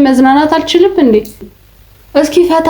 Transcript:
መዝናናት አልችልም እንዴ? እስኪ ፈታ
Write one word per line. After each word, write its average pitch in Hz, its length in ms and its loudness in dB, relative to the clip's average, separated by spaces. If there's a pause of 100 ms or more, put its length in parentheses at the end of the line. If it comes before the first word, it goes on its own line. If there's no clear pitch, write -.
መዝናናት 269 520 2
አልችልም 349 460 -2
እንዴ? 240 180 2 (1000)
እስኪ 294 200 -2 (100)
ፈታ 320 260 0